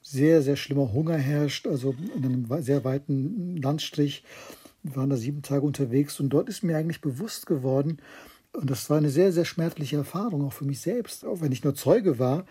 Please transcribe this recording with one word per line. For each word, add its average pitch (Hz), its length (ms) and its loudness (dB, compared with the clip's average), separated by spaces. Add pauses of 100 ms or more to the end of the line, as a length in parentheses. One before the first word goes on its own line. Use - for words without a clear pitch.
sehr, 151 400 6
sehr 139 140 2
schlimmer 139 360 -2
Hunger 156 260 0
herrscht, 147 500 -2
also 135 280 -2 (200)
in 139 100 -2
einem 123 240 -2
wei-, 156 120 -2
sehr 139 220 2
weiten 143 720 -2
Landstrich. 147 680 -2 (600)
Wir 135 140 -8
waren 135 120 0
da 139 60 2
sieben 139 260 -4
Tage 139 240 0
unterwegs 139 540 0
und 139 100 2
dort 143 200 4
ist - 140 -10
mir 165 140 2
eigentlich 160 240 -2
bewusst 156 440 -6
geworden, 139 540 0 (520)
und 147 200 -2
das - 180 -4
war 147 80 4
eine 147 140 2
sehr, 180 200 6
sehr 165 140 2
schmerzliche 151 520 -2
Erfahrung, 170 460 -2
auch 135 100 -4
für 143 120 -8
mich 139 160 -4
selbst, 220 420 -4
auch 180 160 -6
wenn 151 120 0
ich 127 120 -4
nur 143 120 2
Zeuge 170 420 4
war, 131 340 0